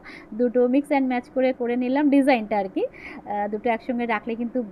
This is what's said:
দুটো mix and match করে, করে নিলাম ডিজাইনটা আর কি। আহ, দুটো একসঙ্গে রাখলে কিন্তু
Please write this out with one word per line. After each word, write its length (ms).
দুটো 340
mix 160
and 280
match 220
করে, 200
করে 220
নিলাম 340
ডিজাইনটা 480
আর 160
কি। 120
আহ, 600
দুটো 220
একসঙ্গে 360
রাখলে 300
কিন্তু 360